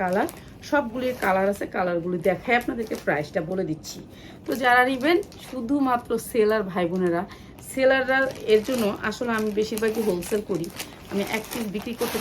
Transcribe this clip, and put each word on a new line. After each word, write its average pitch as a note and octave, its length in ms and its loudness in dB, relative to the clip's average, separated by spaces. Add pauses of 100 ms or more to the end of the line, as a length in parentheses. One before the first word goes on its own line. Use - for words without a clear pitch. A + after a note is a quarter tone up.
কালার, F#3 280 2 (420)
সবগুলির B3+ 540 0
কালার F#3+ 280 4
আছে, G3 120 -4 (120)
কালারগুলি F3+ 420 0 (100)
দেখাই F#3 320 2
আপনাদেরকে, A#3 440 -4
প্রাইসটা D3+ 360 0 (100)
বলে F#3 200 -2
দিচ্ছি। - 280 -8 (480)
তো - 40 -4 (120)
যারা B3 260 6
নেবেন, C4+ 300 4 (300)
শুধুমাত্র B3+ 600 0 (200)
সেলার G#3+ 320 4 (100)
ভাই F3+ 180 0
বোনেরা, F3+ 320 2 (480)
সেলাররা, C4 480 4 (340)
এর G#3+ 160 8
জন্য B3 160 0 (240)
আসলে A#3 300 -4
আমি G#3+ 200 0
বেশিরভাগই A3 500 0
হোলসেল F#3+ 420 -2
করি, E3+ 160 -2 (440)
আমি G3 120 0 (140)
এক G#3+ 140 -2
পিস A#3+ 140 -6 (100)
বিক্রি G#3+ 260 -6
করতে A#3 200 -2